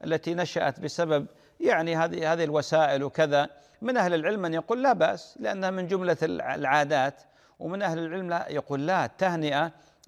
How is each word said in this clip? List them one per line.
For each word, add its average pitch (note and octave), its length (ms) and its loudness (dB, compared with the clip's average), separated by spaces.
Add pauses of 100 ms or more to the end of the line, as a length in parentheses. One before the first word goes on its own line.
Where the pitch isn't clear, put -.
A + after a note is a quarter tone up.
التي D#3+ 300 -2
نشأت E3 460 -2
بسبب D#3 460 -2 (340)
يعني E3 360 2
هذه، E3 360 0
هذه E3+ 120 0
الوسائل D3 580 2
وكذا. C#3+ 460 2 (340)
من B3 140 -2
أهل F3+ 180 2
العلم F#3 280 0
من E3 120 -2
يقول: A3+ 280 -2
"لا C4+ 100 6
بأس"، F3 480 0
لأنها G3 300 -2
من F#3 160 -4
جملة F3+ 360 0
الع-، C3+ 320 -2
العادات، C#3+ 680 0 (360)
ومن F#3 240 -6
أهل E3 160 -2
العلم E3+ 300 -6
لا، E3+ 200 -4
يقول: C#3+ 380 -4
"لا، F3 180 2
التهنئة D#3+ 680 0 (360)